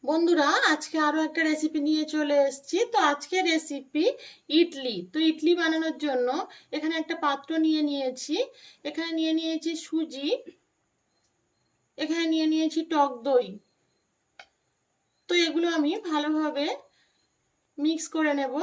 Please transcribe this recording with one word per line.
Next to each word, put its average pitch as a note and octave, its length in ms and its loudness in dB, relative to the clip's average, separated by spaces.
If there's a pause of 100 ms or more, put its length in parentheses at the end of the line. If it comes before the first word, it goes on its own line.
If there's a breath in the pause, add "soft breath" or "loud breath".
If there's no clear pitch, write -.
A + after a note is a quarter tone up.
বন্ধুরা, D#4 460 4 (240)
আজকে D4+ 240 -4 (100)
আরো D4+ 200 0
একটা - 160 -2
রেসিপি D#4 440 0
নিয়ে D#4 160 2 (100)
চলে D4 220 2 (120)
এসেছি। C#4 300 -4 (140)
তো A4+ 60 2 (140)
আজকে D4 300 -4
রেসিপি D#4 640 0 (540 loud breath)
ইডলি। C4+ 360 0 (160)
তো - 60 -4 (120)
ইডলি D#4+ 260 2
বানানোর D#4+ 420 0
জন্য B3+ 300 0 (440 loud breath)
এখানে D#4 300 -2
একটা D#4+ 220 -4
পাত্র C#4+ 260 -2 (160)
নিয়ে D#4 240 2
নিয়েছি। C#4 460 -4 (540 loud breath)
এখানে E4 300 -6
নিয়ে D#4+ 200 0
নিয়েছি D#4+ 320 -4 (140)
সুজি, C#4+ 440 -4 (1700)
এখানে E4 360 -2
নিয়ে D#4+ 140 2
নিয়েছি D#4 320 2 (120)
টক C#4+ 200 4 (120)
দই। B3 240 2 (1800)
তো F4 40 0 (120)
এগুলো E4 220 0 (100)
আমি D4 140 2 (200)
ভালোভাবে D4+ 540 0 (1120)
মিক্স D#4 280 0 (100)
করে D#4 180 2
নেব। C4+ 300 -2